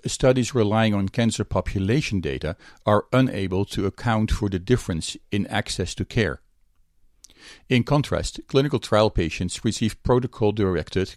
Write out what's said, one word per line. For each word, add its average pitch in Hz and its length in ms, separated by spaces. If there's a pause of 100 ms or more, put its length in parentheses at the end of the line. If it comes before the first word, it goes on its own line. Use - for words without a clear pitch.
studies 127 460
relying 110 400
on 98 140
cancer 113 340
population 98 760
data 73 380 (300)
are 104 260
unable 101 520
to 98 200
account 110 460
for - 180
the 95 80
difference 92 580 (160)
in 101 160
access - 480
to - 80
care. 92 380 (1300)
In 123 140
contrast, 127 640
clinical 143 320
trial 107 320
patients 90 520
receive 110 380
protocol-directed 104 1160